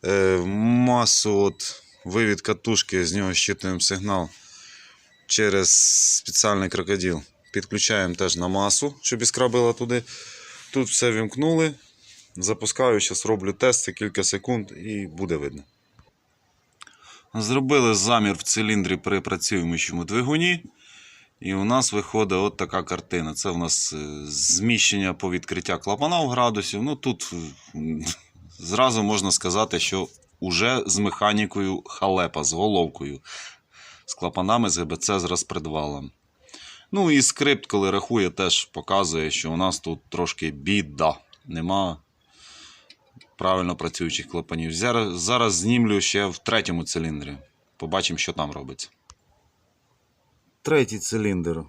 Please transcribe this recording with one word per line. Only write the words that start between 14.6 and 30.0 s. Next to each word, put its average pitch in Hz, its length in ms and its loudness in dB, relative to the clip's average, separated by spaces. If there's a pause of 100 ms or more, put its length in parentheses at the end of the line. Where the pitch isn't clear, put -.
і 101 360 -8
буде 82 280 -4
видно. 71 280 -6 (1700)
Зробили 123 600 4
замір 104 380 4
в 82 100 -6
циліндрі 104 540 0
при 98 240 0
працюючому 85 840 -2
двигуні. 151 580 0 (800)
І 95 100 -4
у 95 100 0
нас 120 300 2
виходить 101 460 0
от 101 180 0
така 92 260 -2
картина. 82 500 -6
Це - 160 -4
у 85 80 -2
нас, 85 360 -2
е, 78 40 -8 (280)
зміщення 95 880 0
по 90 180 -4
відкриття 90 460 -4
клапана 147 440 0
в 139 80 0
градусів. 113 540 0
Ну, 143 120 -4
тут, 123 380 -4 (420)
е, 76 40 -8 (800)
зразу 110 440 2
можна 101 280 0
сказати, 92 480 0
що 95 280 -2 (320)